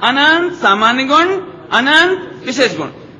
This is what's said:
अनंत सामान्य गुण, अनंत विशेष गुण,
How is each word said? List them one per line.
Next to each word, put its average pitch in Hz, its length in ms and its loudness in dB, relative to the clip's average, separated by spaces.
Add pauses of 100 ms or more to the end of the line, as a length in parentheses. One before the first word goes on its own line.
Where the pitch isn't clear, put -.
अनंत 311 500 2
सामान्य 220 520 0
गुण, 330 320 2 (360)
अनंत 320 760 0
विशेष 233 300 -2
गुण, 151 100 -6 (340)